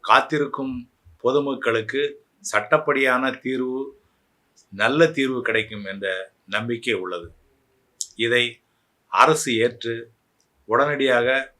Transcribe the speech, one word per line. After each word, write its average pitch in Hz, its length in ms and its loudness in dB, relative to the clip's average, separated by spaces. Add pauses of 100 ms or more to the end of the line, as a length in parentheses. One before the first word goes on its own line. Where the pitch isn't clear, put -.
காத்திருக்கும் 135 680 0 (440)
பொதுமக்களுக்கு 131 840 0 (380)
சட்டப்படியான 131 960 0
தீர்வு, 127 420 -4 (920)
நல்ல 117 340 0
தீர்வு 135 360 -2
கிடைக்கும் 110 420 -4
என்ற 98 220 -8 (380)
நம்பிக்கை 113 500 -4
உள்ளது. 90 340 -6 (880)
இதை 120 280 2 (680)
அரசு 139 440 4
ஏற்று 117 380 -2 (760)
உடனடியாக 131 600 4 (320)